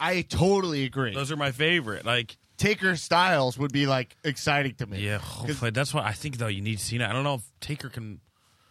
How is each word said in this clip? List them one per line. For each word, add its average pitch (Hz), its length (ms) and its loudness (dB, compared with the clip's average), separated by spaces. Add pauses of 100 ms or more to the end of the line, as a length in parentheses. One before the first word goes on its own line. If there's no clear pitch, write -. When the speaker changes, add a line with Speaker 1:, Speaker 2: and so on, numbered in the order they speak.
Speaker 1:
I 175 220 0
totally 180 640 2
agree. 127 300 -2
Speaker 2:
those 135 160 -4
are 156 60 -4
my 139 160 -2
favorite. 143 540 0
Like, 120 300 -2 (200)
Speaker 1:
Taker 190 400 2
Styles 156 600 4
would 139 140 0
be, 143 140 4
like, 131 380 0
exciting 143 520 0
to 120 100 -6
me. 101 180 -2
Speaker 2:
Yeah, 104 140 0
Speaker 1:
'Cause - 100 -8
Speaker 2:
hopefully. 123 440 -2
That's 135 200 0
why 147 140 0
I 107 60 0
think, 127 260 -6
though, 113 80 -2
you 98 160 -2
need 107 180 -2
Cena. 117 260 -2
I 98 60 0
don't 131 120 0
know 143 100 0
if 113 80 -6 (180)
Taker 143 300 -8
can, 107 300 -12 (500)